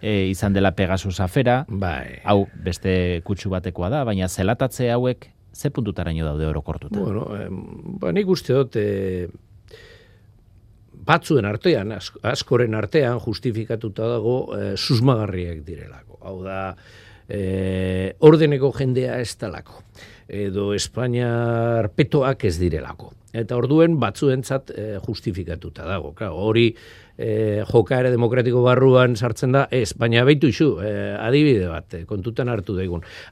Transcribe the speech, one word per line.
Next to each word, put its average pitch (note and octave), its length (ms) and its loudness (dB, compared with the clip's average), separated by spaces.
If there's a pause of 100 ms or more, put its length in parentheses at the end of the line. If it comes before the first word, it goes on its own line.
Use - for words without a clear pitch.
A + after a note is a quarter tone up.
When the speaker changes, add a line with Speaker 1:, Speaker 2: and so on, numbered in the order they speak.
Speaker 1:
eh, G2+ 300 2
izan G2 240 0
dela G2 200 6
Pegasus F#2+ 460 0
afera, B2 480 2
Speaker 2:
Bai. D2 560 -6
Speaker 1:
hau G2+ 240 4 (160)
beste F2+ 600 0
kutsu G2 260 -4
batekoa F2+ 400 -4
da, C#3+ 140 0
baina G2 220 -2
zelatatze A#2+ 640 -2
hauek B2 380 -2 (240)
ze - 180 -6
puntutaraino E2 540 -4
daude D2+ 220 -2
orokortuta? D#2 520 -6
Speaker 2:
Bueno, G#2 280 -4 (100)
em, F#2 640 -12
ba, - 120 -4
nik F#3+ 160 0
uste F3+ 280 0
dut, C3 220 0
eh, F#2+ 520 -2 (1800)
batzuen D3 400 4
artean, G#2+ 480 0
ask-, - 300 -12
askoren A#2+ 520 2
artean A#2+ 460 0
justifikatuta A2 880 -4
dago, A#2+ 300 0 (180)
eh, G2+ 200 -4
susmagarriak G2+ 880 0
direlako. C2+ 580 -18
Hau F#2 200 -12
da, F#2+ 320 -8 (540)
eh, F#2+ 920 -2
ordeneko C#3+ 520 6
jendea B2+ 480 -2
ez A#2 180 -8
dalako, - 440 -12 (460)
edo G2+ 460 -4
Espainiar A#2 1160 0
petoak C3+ 540 0
ez E2+ 140 0
direlako. D#2+ 540 -4 (200)
Eta A#2 280 -4
orduen D#3 400 4
batzuentzat, C3 760 0
eh, G#2 300 -8
justifikatuta F2 800 -8
dago. D#2+ 300 -6
Claro, F#2+ 220 -8
hori, A2 380 4 (440)
eh, G#2+ 500 -2
jokaera B2+ 420 4
demokratiko B2 520 2
barruan B2+ 540 6
sartzen B2 360 -2
da, C#3 180 2
ez, B2 280 0
baina A#2 260 4
beitu D3 240 6
isu, A#2 320 2
eh, G2+ 400 -4
adibide B2 480 4
bat, D#2+ 260 -8
eh, E2 120 -10
kontutan A2+ 420 -6
hartu G#2+ 260 -4
daigun. F2+ 280 -4 (300)